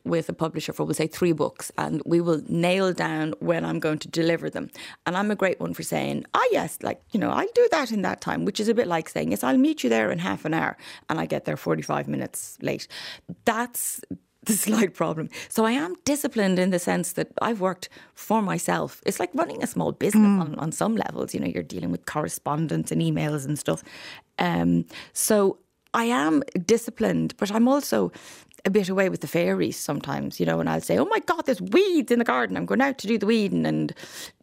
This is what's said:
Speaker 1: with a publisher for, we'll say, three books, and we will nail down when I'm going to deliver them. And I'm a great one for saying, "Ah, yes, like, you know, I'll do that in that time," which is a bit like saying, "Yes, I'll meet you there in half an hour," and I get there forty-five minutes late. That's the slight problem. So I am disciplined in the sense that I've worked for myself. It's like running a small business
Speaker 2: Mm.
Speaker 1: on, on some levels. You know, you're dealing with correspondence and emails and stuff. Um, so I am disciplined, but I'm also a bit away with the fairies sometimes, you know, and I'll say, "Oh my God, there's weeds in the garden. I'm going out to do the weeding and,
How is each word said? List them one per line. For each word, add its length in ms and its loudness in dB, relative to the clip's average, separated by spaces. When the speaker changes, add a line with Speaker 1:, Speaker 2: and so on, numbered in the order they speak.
Speaker 1:
with 240 0
a 40 -6
publisher 400 -4
for, 120 -4
we'll 100 -2
say, 120 0
three 260 2
books, 440 -2
and 280 -2
we 160 4
will 260 2
nail 460 2
down 460 -2
when 260 0
I'm 140 -2
going 200 0
to 80 -12
deliver 420 0
them. 200 -8
And 120 -2
I'm 140 0
a 40 0
great 240 0
one 140 -4
for 100 -8
saying, 500 -4
"Ah, 180 4
yes, 300 0
like, 200 -6
you 80 0
know, 120 0
I'll 240 0
do 160 6
that 200 0
in 120 0
that 180 -2
time," 240 -2
which 140 -2
is 100 2
a 40 2
bit 140 2
like 220 -2
saying, 220 -2
"Yes, 120 -2
I'll 140 4
meet 260 4
you 60 2
there 220 2
in 80 -2
half 260 -4
an 80 -2
hour," 220 -2
and 100 -2
I 60 -2
get 200 -4
there 120 -4
forty-five 500 -2
minutes 540 -8
late. 260 -6
That's 560 -2
the 80 2
slight 400 2
problem. 340 -2
So 160 2
I 60 4
am 240 -2
disciplined 540 2
in 120 4
the 80 2
sense 340 0
that 140 -2
I've 180 0
worked 300 -2
for 260 0
myself. 640 -2
It's 140 -2
like 160 -2
running 260 -2
a 60 -2
small 240 -2
business 380 6
Speaker 2:
Mm. 120 4
Speaker 1:
on, 140 -4
on 160 -4
some 240 0
levels. 380 -2
You 80 -2
know, 60 -2
you're 140 -2
dealing 300 -6
with 140 -6
correspondence 840 -2
and 100 2
emails 440 0
and 140 -2
stuff. 240 -2
Um, 460 2
so 440 2
I 120 2
am 360 2
disciplined, 720 2
but 140 -2
I'm 160 6
also 440 2
a 40 4
bit 200 4
away 200 2
with 120 -2
the 60 -6
fairies 500 0
sometimes, 600 -4
you 60 0
know, 160 2
and 80 0
I'll 120 0
say, 160 0
"Oh 80 4
my 140 0
God, 260 -2
there's 160 0
weeds 500 2
in 80 6
the 60 2
garden. 320 0
I'm 80 -2
going 160 2
out 180 0
to 80 -8
do 100 2
the 80 -2
weeding 400 2
and, 280 -2